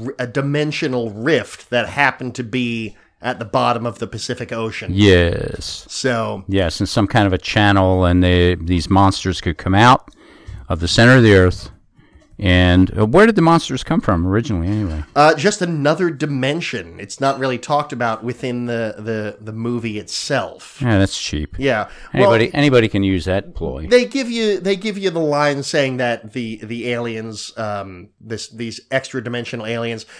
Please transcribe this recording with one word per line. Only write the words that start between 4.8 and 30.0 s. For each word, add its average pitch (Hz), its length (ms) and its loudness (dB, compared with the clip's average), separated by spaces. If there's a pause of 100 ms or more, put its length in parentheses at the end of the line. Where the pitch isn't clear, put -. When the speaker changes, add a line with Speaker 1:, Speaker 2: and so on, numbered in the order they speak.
Speaker 2:
Yes. 92 960 2
Speaker 1:
So 110 640 -4
Speaker 2:
Yes, 95 320 0
and 95 80 -2
some 104 180 0
kind 107 180 2
of 98 60 2
a 92 60 2
channel, 95 680 2
and 90 180 4
they, 90 340 4
these 85 340 -2
monsters 95 500 2
could 85 180 -4
come 95 180 -2
out 123 340 4 (580)
of 82 140 -4
the 85 80 -2
center 120 260 6
of 127 80 8
the 107 120 8
earth. 92 340 4 (680)
And, 90 580 4
uh, 107 80 2
where 170 220 6
did 226 80 2
the 185 80 4
monsters 165 400 2
come - 180 0
from 87 240 0
originally, 95 420 0
anyway? 95 360 -4 (120)
Speaker 1:
Uh, 156 200 6
just 165 260 -2
another 165 480 0
dimension. 135 920 -6
It's 104 220 -14
not 135 160 0
really 127 220 -2
talked 147 340 -4
about 117 300 -4
within 123 420 -6
the, 113 320 -4
the, 107 420 -8
the 110 140 -14
movie 113 460 -6
itself. - 840 -8
Speaker 2:
Yeah, 117 160 2
that's 95 240 0
cheap. - 380 -6
Speaker 1:
Yeah. 120 300 -2 (220)
Speaker 2:
Anybody, 117 340 4
Speaker 1:
Well, 120 100 -2
Speaker 2:
anybody 127 340 4
can 101 140 0
use 95 220 0
that 95 280 -4
ploy. 71 320 -8
Speaker 1:
they 247 200 4
give 240 260 -6
you, 220 280 0
they 190 160 -2
give 196 220 -6
you 190 140 -2
the 165 80 -4
line 147 420 0
saying 135 360 -2
that 117 360 -4
the, 113 300 -8
the 120 260 -8
aliens, 113 640 -8
um, 98 540 -10 (100)
this, 110 300 -12
these 117 400 -10
extra 131 340 -4
dimensional 120 440 -8
aliens, 117 400 -6 (120)